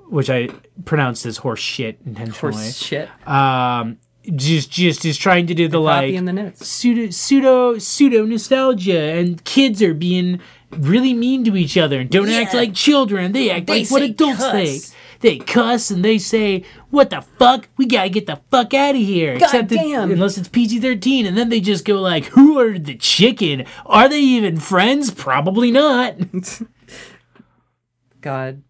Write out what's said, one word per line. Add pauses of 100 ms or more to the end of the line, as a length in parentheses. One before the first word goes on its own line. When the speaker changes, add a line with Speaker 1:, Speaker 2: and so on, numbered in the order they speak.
Speaker 1:
which
I (380)
pronounced
as
horse
shit
intentionally.
Speaker 2:
Horse
shit.
Speaker 1:
Um, (360)
just,
just
is
trying
to
do
the,
Speaker 2:
The
copy
Speaker 1:
like,
Speaker 2:
and
the
notes.
Speaker 1:
pseudo,
pseudo,
pseudo
nostalgia,
and
kids
are
being (320)
really
mean
to
each
other
and
don't
act
Speaker 2:
Yeah.
Speaker 1:
like
children.
They
act
Speaker 2:
They
Speaker 1:
like
what
Speaker 2:
say
Speaker 1:
adults
Speaker 2:
cuss.
Speaker 1:
think. (380)
They
cuss
and
they
say, (260)
"What
the (160)
fuck? (100)
We
gotta
get
the (100)
fuck
outta
here."
Speaker 2:
God
Speaker 1:
Except
it,
Speaker 2:
damn.
Speaker 1:
unless
it's
P
G
thirteen,
and
then
they
just
go
like,
"Who
ordered
the
chicken? (220)
Are
they
even
friends?
Probably
not."
Speaker 2:
<laughs> (1600)
God.